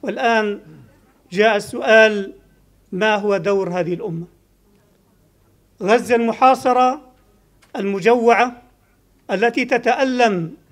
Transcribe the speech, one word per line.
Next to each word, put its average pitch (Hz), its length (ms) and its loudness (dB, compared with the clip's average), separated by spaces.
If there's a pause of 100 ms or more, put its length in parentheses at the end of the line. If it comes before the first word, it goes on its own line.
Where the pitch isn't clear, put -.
والآن 220 580 -2 (720)
جاء 208 240 2
السؤال: 220 760 2 (580)
ما 214 220 0
هو 202 220 -2
دور 190 340 -2
هذه 175 240 -4
الأمة؟ 170 320 -10 (1600)
غزة 233 320 0
المحاصرة 254 960 0 (640)
المجوعة 226 880 0 (680)
التي 233 340 -2
تتألم 240 920 0 (180)